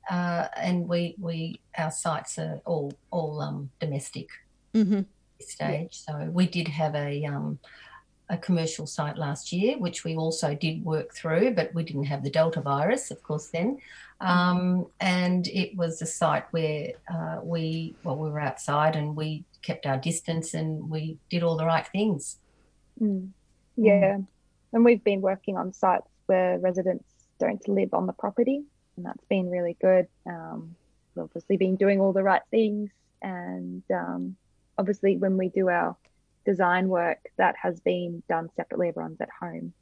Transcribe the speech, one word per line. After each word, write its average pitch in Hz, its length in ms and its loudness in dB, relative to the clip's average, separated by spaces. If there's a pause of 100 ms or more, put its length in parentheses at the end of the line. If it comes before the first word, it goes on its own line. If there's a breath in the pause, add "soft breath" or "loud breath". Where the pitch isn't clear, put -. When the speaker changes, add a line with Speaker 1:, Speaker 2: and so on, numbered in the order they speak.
Speaker 1:
uh, 175 380 -2 (100)
and 175 300 -2
we, 175 320 -2
we, 165 400 -6 (180)
our 160 140 -2
sites - 480 -6
are 160 260 -6
all, 151 280 -2 (180)
all, 151 300 -4
um, 143 280 -8 (100)
domestic 151 500 -6 (440)
Speaker 2:
Mm-hmm. 208 260 4
Speaker 1:
at 196 60 -2 (340)
this - 120 -20
stage. 151 500 -4
So 151 300 -8
we 175 160 4
did 170 200 -2
have 151 280 -2
a, 143 300 -2
um, 147 340 -4 (680 loud breath)
a 175 80 -2
commercial 160 500 0
site 147 300 -4
last 147 340 -4
year, 214 260 2
which 180 260 -4
we 160 120 -4
also 160 400 -2
did 160 280 -2
work 156 300 -4
through, 175 400 2
but 202 200 0
we 165 100 -2
didn't 139 220 -4
have 139 180 -4
the 139 60 -2
Delta 160 320 2
virus, 147 500 0
of - 120 -12
course, - 240 -6
then. 214 300 -2 (440 loud breath)
Um, 180 680 4 (120)
and 180 480 2
it - 280 -2
was 165 260 -2
a 160 40 -6
site 151 460 0
where, 151 420 -2 (200)
uh, 160 300 -4
we, 160 600 -4
well, 170 140 -4
we 156 120 -4
were 147 100 -4
outside 151 560 0
and 147 200 -2
we 156 280 -6 (180)
kept - 240 -6
our 135 120 0
distance 165 560 -4
and 156 360 -4
we 156 280 -6 (120)
did 175 140 0
all 165 140 2
the 160 80 0
right 165 220 2
things. 196 500 -2 (640)
Speaker 3:
Mm. 214 60 2
Speaker 1:
Mm. 190 220 -2 (480)
Speaker 3:
Yeah. 202 400 6 (560)
And 233 120 8
we've 240 180 8
been 196 180 2
working 190 360 -2
on 185 160 -2
sites - 340 2 (180)
where 185 340 4
residents 180 460 0 (340)
don't 208 280 0
live 196 260 2
on 185 140 0
the 185 60 -4
property, 240 500 -2 (340)
and 175 80 -10
that's - 240 -12
been 185 200 0
really 175 300 -2
good. 185 280 6 (180)
Um, 165 500 -10 (400)
we've 175 80 -6
obviously 175 340 -2
been 185 180 4
doing 196 260 4
all 196 120 4
the 190 100 2
right 190 180 4 (100)
things, 208 380 0 (320)
and, 180 600 -8 (100)
um, 180 420 -4 (420)
obviously 196 400 2
when 190 200 2
we 185 120 0
do 190 200 2
our 170 260 0 (500)
design 180 440 4
work, 170 280 2 (200)
that 185 240 4
has 175 180 -2
been 175 500 -2
done 165 260 -2
separately. 175 340 -2
Everyone's 165 320 -8
at - 80 -6
home. 170 520 -10